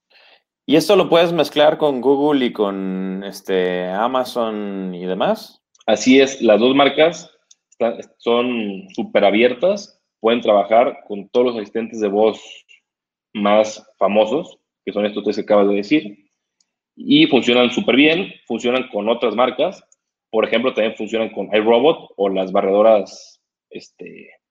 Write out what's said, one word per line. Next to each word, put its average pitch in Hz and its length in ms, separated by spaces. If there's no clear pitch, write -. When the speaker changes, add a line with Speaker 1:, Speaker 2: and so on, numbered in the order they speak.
Speaker 1:
¿Y 135 100
esto 165 200
lo 175 120
puedes 170 240
mezclar 151 460
con 143 220
Google 139 440
y 113 80
con, 95 720
este, 92 640
Amazon 104 1040
y 87 100
demás? 120 580
Speaker 2:
Así 127 340
es, 135 220
las 107 180
dos 127 140
marcas 151 560
están, - 280
son 117 760
súper 104 300
abiertas, 123 760
pueden 117 200
trabajar 110 680
con 101 220
todos 123 160
los 120 100
asistentes 113 440
de 107 80
voz 104 320
más 107 520
famosos, 107 600
que 98 80
son 104 140
estos 104 180
tres 101 120
que 104 60
acabas 104 260
de 101 60
decir, 151 440
y 147 320
funcionan 123 440
súper 113 260
bien, 156 360
funcionan 120 460
con 104 160
otras 117 260
marcas, 127 480
por 110 140
ejemplo, 117 300
también 110 220
funcionan 110 340
con 98 220
iRobot 117 640
o 98 120
las 92 240
barredoras, 101 880
este, - 680